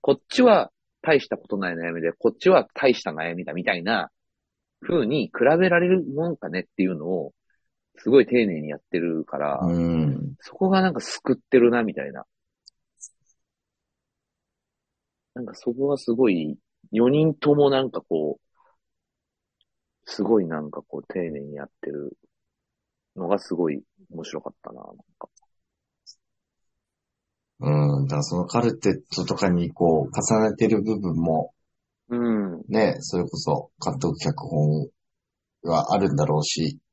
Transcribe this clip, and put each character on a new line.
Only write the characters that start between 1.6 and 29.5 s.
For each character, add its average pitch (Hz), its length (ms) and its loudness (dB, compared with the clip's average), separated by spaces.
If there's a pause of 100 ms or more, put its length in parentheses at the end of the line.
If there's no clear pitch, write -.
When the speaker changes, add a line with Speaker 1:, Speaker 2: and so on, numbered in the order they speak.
Speaker 1:
い 85 40 -6
悩 85 180 -6
み 82 80 -6
で、 85 120 0
こ - 160 0
っ - 80 -6
ち - 120 2
は 156 240 6
大 127 200 2
し - 100 -4
た 87 80 -6
悩 82 240 -6
み 87 100 -8
だ 76 80 -10
み 87 100 -6
た 98 120 0
い 85 80 -8
な 101 260 -2 (720)
風 147 240 0
に 127 220 -2
比 - 40 -16 (280)
べ 185 100 4
ら 175 100 4
れ 175 80 2
る 180 160 2
も 143 260 -4
ん 147 80 -6
か 82 120 -12
ね 92 120 -6
っ - 140 -16
て 98 80 0
い 92 40 2
う 92 80 -2
の 78 120 -8
を、 85 260 -4 (640)
す - 120 -6
ご 131 120 8
い 107 40 6
丁 - 80 -4 (120)
寧 82 160 -4
に 76 80 -8
や 73 80 -8
っ - 20 -16 (120)
て 90 60 -2
る 82 280 -2
か 71 120 -10
ら、 71 240 -2
Speaker 2:
う 85 180 0
ん。 82 600 0
Speaker 1:
そ - 160 -20
こ 190 140 0
が 190 120 4
な 185 80 2
ん 156 40 -4
か 120 80 -6
救 - 320 -4
っ - 20 2
て - 240 2
る 120 100 8
な 117 140 2
み 104 100 -4
た 69 120 -8
い 71 60 -10
な。 67 140 -14 (3000)
な 127 80 -10
ん - 20 -10
か 113 80 -14
そ - 180 -8
こ 135 160 -4
は 143 100 -2
す - 140 -6
ご 117 180 4
い、 76 280 -2 (340)
四 117 180 4
人 151 260 4
と 147 180 2
も 143 160 4
な 135 140 2
ん 127 80 -4
か - 100 -6
こ 76 380 -2
う、 - 20 -20 (1600)
す - 180 -6
ご 104 180 4
い 85 60 -4
な 80 120 -6
ん 73 120 -10
か 73 100 -12
こ - 260 -12
う - 60 -16
丁 92 60 -4
寧 80 220 -6
に 73 140 -14
や 71 100 -12
っ - 40 -20 (120)
て - 80 -10
る 71 280 -10 (1000)
の 90 120 -8
が 98 120 0
す - 140 -8
ご 82 160 0
い 71 140 -6 (260)
面 80 140 -14
白 - 180 -10
か - 80 -12
っ - 40 -18 (100)
た - 80 -18
な、 58 100 -20
な - 100 -20
ん - 40 -20 (240)
か。 - 100 -18 (2250)
Speaker 2:
う 147 420 2
ん。 139 60 0
だ - 20 -4
か 131 80 -2
ら 127 60 0
そ 87 140 -4
の 90 80 -2
カ 120 160 0
ル 113 180 2
テ 104 100 2
ッ - 260 -4
ト 90 100 -4
と 92 100 -4
か 98 140 0
に 87 220 0